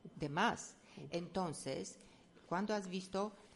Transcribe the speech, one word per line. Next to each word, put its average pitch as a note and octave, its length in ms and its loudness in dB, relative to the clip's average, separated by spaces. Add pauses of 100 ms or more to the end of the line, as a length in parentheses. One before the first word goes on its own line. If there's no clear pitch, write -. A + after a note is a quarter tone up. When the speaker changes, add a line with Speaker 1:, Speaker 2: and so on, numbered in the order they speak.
(160)
Speaker 1:
de D3 120 -2
más. F3+ 480 2 (220)
Speaker 2:
Uf. D3+ 140 -8
Speaker 1:
Entonces, E3+ 880 0 (500)
cuando G3+ 260 2
has G3 160 0
visto, F#3+ 420 0 (240)